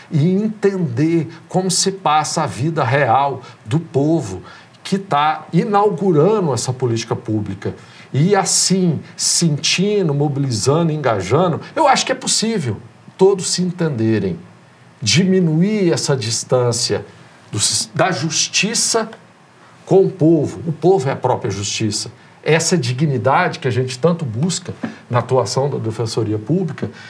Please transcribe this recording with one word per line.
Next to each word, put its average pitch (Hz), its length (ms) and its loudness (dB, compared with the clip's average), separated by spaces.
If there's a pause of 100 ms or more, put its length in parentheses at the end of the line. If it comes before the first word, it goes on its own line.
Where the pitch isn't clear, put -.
(120)
e 151 200 2
entender 175 960 0 (180)
como 185 240 -2
se 190 220 0
passa 156 500 0
a - 20 -2
vida 143 380 -2
real 131 580 2 (220)
do 135 160 0
povo 139 640 -2 (420)
que - 140 -2
tá 156 560 0
inaugurando 196 1000 2
essa 120 200 -4
política 113 420 -2
pública. 104 580 -6 (400)
E 175 220 4
assim, 180 640 2 (160)
sentindo, 170 960 0
mobilizando, 143 800 0
engajando, 135 680 0 (120)
eu 302 140 4
acho 247 180 4
que - 60 -2
é 262 40 -2
possível 196 640 -2 (360)
todos 190 300 4
se - 140 -2
entenderem, 110 760 0 (640)
diminuir 180 920 2
essa 139 240 -2
distância 113 880 -2 (440)
do 110 100 -6
sis-, - 360 -2
da 170 160 0
justiça 208 1000 -2 (760)
com 185 200 6
o 160 40 0
povo. 147 580 2
O 170 40 -2
povo 170 380 2
é - 20 0
a 127 40 -2
própria 120 360 -2
justiça. 101 600 -4 (320)
Essa 165 340 2
dignidade 135 800 0
que - 80 -4
a 123 40 -2
gente 127 280 -2
tanto 170 260 0
busca 127 480 -4 (360)
na 120 100 0
atuação 127 500 0
da 127 80 -4
Defensoria 110 600 -4
Pública, 151 500 -4 (200)